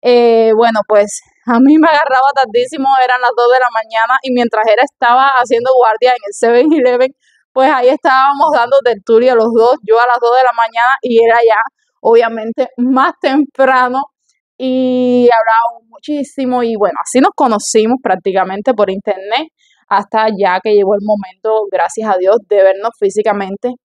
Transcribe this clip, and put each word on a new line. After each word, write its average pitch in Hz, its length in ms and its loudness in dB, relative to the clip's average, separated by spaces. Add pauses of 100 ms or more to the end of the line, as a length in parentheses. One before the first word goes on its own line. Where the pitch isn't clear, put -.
eh, 233 480 2
bueno, 226 320 0
pues 208 340 0 (260)
a 233 140 0
mí 285 180 4
me 320 100 4
agarraba 277 460 0
tardísimo, 254 540 -2 (140)
eran 247 200 0
las 247 140 0
dos 240 160 2
de 254 60 4
la 247 140 0
mañana, 226 500 -2
y 262 100 -6
mientras 233 340 -2
él 220 160 2
estaba 254 460 0 (100)
haciendo 240 360 -2
guardia 240 360 2
en 247 160 -2
el 208 80 -12
seven 240 380 2
eleven, 254 420 0 (400)
pues 262 160 2
ahí 254 180 0
estábamos 277 640 0
dando 247 320 0
tertulia 233 500 2
los 226 200 0
dos, 233 280 2
yo 220 180 0
a 240 60 2
las 240 140 0
dos 233 160 2
de 262 60 4
la 247 100 2
mañana 233 500 -2
y 233 220 2
él 233 60 2
allá, 226 300 2 (400)
obviamente, 226 760 0
más 262 440 0
temprano, 262 840 0 (560)
y 254 760 0
hablábamos 226 560 -2
muchísimo, 262 760 -6
y 226 140 -4
bueno, 196 260 -2
así - 180 0
nos 370 140 2
conocimos 220 680 0
prácticamente 190 720 -2
por 202 160 0
internet, 202 580 -6 (400)
hasta 208 400 -2
ya 190 340 -2
que 214 120 0
llegó 196 220 2
el 202 60 -4
momento, 208 680 -4
gracias 190 400 -4
a 190 80 0
Dios, 190 180 2 (120)
de 208 80 0
vernos 190 420 2
físicamente 202 720 -4 (140)